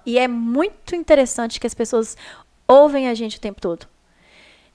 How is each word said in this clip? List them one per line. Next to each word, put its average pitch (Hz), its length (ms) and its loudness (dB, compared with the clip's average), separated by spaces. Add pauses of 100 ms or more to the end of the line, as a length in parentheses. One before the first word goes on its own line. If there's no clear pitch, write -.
E 240 140 0
é 254 80 0
muito 247 680 -4
interessante 254 640 0
que 240 60 -6
as - 60 -8
pessoas 226 440 -4 (500)
ouvem 277 400 6
a 240 60 -4
gente 220 240 -8
o - 20 -20
tempo 208 220 -12
todo. 170 260 -6 (880)